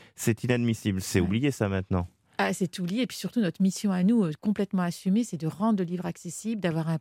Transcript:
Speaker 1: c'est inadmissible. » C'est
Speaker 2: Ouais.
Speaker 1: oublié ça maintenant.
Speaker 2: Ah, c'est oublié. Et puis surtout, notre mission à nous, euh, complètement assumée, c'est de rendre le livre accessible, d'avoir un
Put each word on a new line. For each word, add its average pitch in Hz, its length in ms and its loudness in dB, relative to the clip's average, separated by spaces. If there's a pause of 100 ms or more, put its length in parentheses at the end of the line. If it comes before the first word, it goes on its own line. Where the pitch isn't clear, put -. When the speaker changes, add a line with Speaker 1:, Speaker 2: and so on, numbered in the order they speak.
(140)
Speaker 1:
c'est - 300 0
inadmissible. » 117 580 0
C'est - 180 2
Speaker 2:
Ouais. 85 60 4
Speaker 1:
oublié 117 240 2
ça 110 180 0
maintenant. 95 400 0 (300)
Speaker 2:
Ah, 196 160 2
c'est - 240 -4
oublié. 190 240 -2
Et 240 40 0
puis - 120 -14
surtout, 202 220 -4
notre 175 220 -2
mission 190 300 2
à 180 120 2
nous, 226 200 4
euh, 160 160 0
complètement 196 420 0
assumée, 190 420 0
c'est 180 140 -6
de 156 80 -4
rendre 196 360 2
le - 20 0
livre 180 220 -4
accessible, 196 560 -6
d'avoir 165 260 0
un 165 120 0